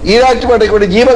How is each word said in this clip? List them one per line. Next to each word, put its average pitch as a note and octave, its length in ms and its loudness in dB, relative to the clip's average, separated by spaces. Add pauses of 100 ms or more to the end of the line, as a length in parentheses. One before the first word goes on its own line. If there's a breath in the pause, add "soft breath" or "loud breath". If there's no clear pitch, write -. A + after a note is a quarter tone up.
ഈരാറ്റുപേട്ടയ്ക്ക് A3+ 720 0
വേണ്ടി G3+ 200 0
ജീവൻ B3 200 2